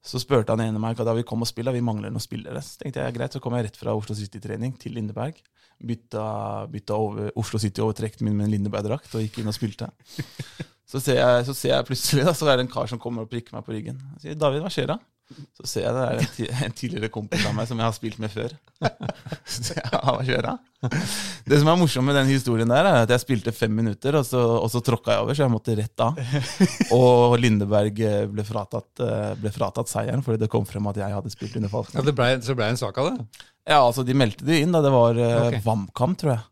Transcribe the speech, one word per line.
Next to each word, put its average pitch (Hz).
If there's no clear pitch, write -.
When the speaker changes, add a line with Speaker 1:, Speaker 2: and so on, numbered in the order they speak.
Speaker 1:
Så -
spurte 117
han 113
ene 110
meg, 113
"Kan 113
da 113
vi 117
komme 117
og -
spille? 117
Vi 120
mangler 107
noen 120
spillere." -
Så -
tenkte 135
jeg, 123
"Greit", 123
så -
kom 120
jeg 117
rett -
fra 113
Oslo 107
City-trening 107
til -
Lindeberg. 113
Bytta, 110
bytta 107
over, 104
Oslo 113
City-overtrekten 107
min 104
med 104
en 107
Lindeberg-drakt, 104
og 113
gikk 107
inn 107
og 98
spilte. 110
<laughs> -
Så 139
ser 127
jeg, 123
så 135
ser 127
jeg 131
plutselig, 135
da, 175
så -
er 127
det 127
en -
kar 123
som 123
kommer 117
og 110
prikker 117
meg 107
på 117
ryggen. 110
Jeg 147
sier, 156
"David, 151
hva 175
skjer 143
da?" 175
Så -
ser -
jeg 117
det 131
er 120
en 147
ti-, 117
en -
tidligere 110
kompis 107
av -
meg 110
som 120
jeg 113
har 110
spilt 107
med 107
før. 113
<laughs> 151
Så -
sier -
jeg, -
"Ja, 120
hva 127
skjer 123
da?" -
Det 143
som 156
er 175
morsomt 131
med 143
den 135
historien 123
der, 156
er 120
at 123
jeg 123
spilte 113
fem 107
minutter, 113
og 127
så, 123
og 101
så 120
tråkka 113
jeg 107
over, 139
så 143
jeg 120
måtte 110
rett 110
av. 139
<laughs> -
Og 120
Lindeberg, 104
eh, 104
ble 104
fratatt, 107
eh, 104
ble 104
fratatt -
seieren, 127
fordi 110
det 107
kom 104
frem 101
at 101
jeg 101
hadde 101
spilt 110
under 98
falsk 117
navn. 135
Speaker 2:
Ja, 147
det 135
ble, 123
så 127
ble 107
en 120
sak 107
av 170
det? -
Speaker 1:
Ja, 151
altså, 123
de 131
meldte 113
det 156
inn 175
da, 151
det 139
var, 117
eh, 117
Speaker 2:
Ok. 120
Speaker 1:
Vamkamp, 113
tror 135
jeg. 110